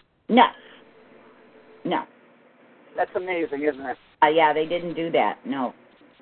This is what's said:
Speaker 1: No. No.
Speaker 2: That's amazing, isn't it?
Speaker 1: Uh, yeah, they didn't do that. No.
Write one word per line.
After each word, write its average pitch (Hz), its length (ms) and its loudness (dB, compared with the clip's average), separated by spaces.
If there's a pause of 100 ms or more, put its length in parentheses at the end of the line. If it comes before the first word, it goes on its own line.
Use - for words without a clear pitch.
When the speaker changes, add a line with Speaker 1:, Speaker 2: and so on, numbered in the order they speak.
(300)
Speaker 1:
No. 226 160 6 (1400)
No. 165 200 -4 (920)
Speaker 2:
That's 180 200 -2
amazing, 170 480 -4
isn't 135 220 -2
it? 123 120 -8 (260)
Speaker 1:
Uh, 151 40 6
yeah, 156 260 4
they 156 120 0
didn't 170 300 -6
do 165 160 -6
that. 123 340 0
No. 127 280 -6 (480)